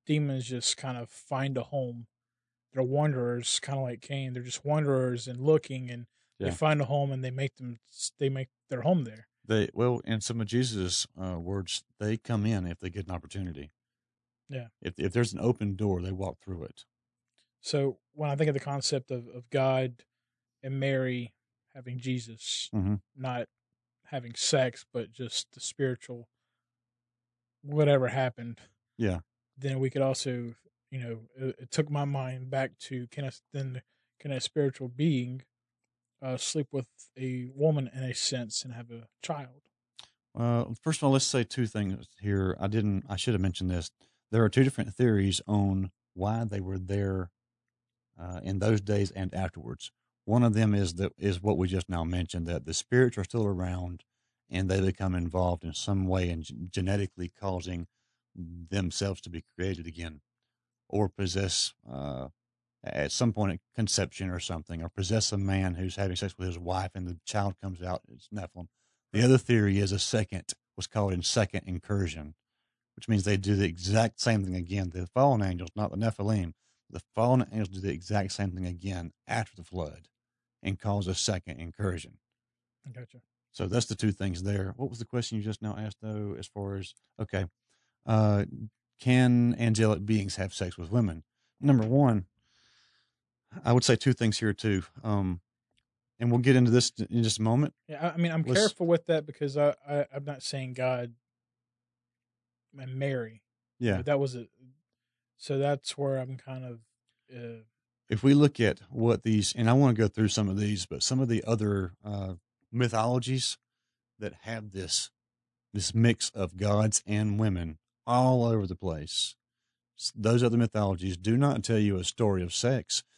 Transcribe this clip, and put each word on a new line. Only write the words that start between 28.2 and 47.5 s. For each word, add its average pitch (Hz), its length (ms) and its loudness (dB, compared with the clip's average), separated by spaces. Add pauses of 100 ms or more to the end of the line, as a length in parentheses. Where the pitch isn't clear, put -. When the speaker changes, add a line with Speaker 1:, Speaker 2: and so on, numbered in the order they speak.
Speaker 2:
Yeah. 92 240 0 (360)
Speaker 1:
then 131 240 -4
we 131 100 0
could 139 120 -2
also, 123 520 -2 (360)
you 131 100 -10
know, 117 180 -10 (180)
it, 131 240 -6
it 123 100 -16
took 147 200 0
my 143 140 -2
mind 131 460 -6
back 135 300 -2
to, 123 280 -8
can 143 160 -10
a, 131 80 -8 (200)
then 131 300 -8 (380)
can 147 120 -8
a 127 80 -4
spiritual 135 480 -2
being, 127 540 0 (800)
uh, 131 140 -4
sleep - 360 -4
with 135 140 -4 (320)
a 127 360 -6
woman 143 400 2
in 131 80 -8
a 123 120 -4
sense 120 500 -4
and 123 100 -12
have 117 160 -14
a 117 180 -16 (140)
child? 143 400 -10 (760)
Speaker 2:
Uh, 120 280 2 (160)
first - 180 -2
of - 40 2
all, 139 80 6
let's 135 120 6
say 127 200 2
two 120 220 -2
things 101 400 -4 (140)
here. 98 400 0
I 101 80 0
didn't, 104 400 0
I 101 80 -4
should 117 180 0
have 95 60 2
mentioned 92 300 0
this. 87 200 -2 (400)
There 113 140 6
are 107 40 6
two 131 160 6
different 110 300 0
theories 101 520 4
on 98 440 2 (240)
why 107 300 -2
they 101 160 -4
were 95 180 -6
there, 95 520 -2 (920)